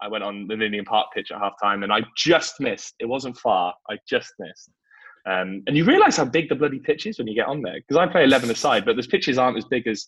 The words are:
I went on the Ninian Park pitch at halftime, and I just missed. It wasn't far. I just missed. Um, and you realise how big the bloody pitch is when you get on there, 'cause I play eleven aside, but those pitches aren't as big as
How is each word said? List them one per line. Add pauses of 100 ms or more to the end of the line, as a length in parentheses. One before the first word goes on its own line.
I
went
on
the
Ninian
Park
pitch
at
halftime,
and
I (160)
just
missed.
It
wasn't
far. (160)
I (100)
just
missed. (580)
Um,
and
you
realise
how
big
the
bloody
pitch
is
when
you
get
on
there, (140)
'cause
I
play
eleven
aside,
but
those
pitches
aren't
as
big
as